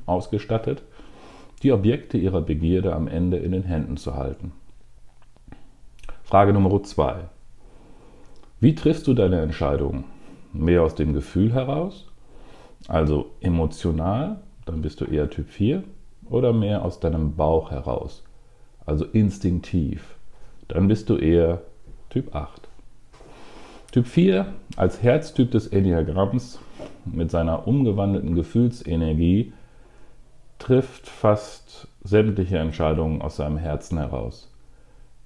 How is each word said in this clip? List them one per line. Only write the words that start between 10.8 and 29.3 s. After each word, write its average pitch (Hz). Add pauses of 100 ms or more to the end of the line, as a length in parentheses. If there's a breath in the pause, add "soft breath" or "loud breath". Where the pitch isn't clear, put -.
aus 78
dem 76
Gefühl 92
heraus, 139 (800 loud breath)
also 76
emotional, 87 (240)
dann 80
bist 76
du -
eher 73
Typ -
vier, 147 (460)
oder 120
mehr 104
aus 90
deinem 78
Bauch 80
heraus, - (640 soft breath)
also 151
instinktiv, 90 (500 soft breath)
dann 95
bist 104
du 101
eher 85 (480)
Typ -
acht. - (1200 loud breath)
Typ 123
vier 190 (280)
als -
Herztyp 120
des 110
Enneagramms 95 (460 loud breath)
mit 80
seiner 82
umgewandelten 101
Gefühlsenergie 85 (1080 loud breath)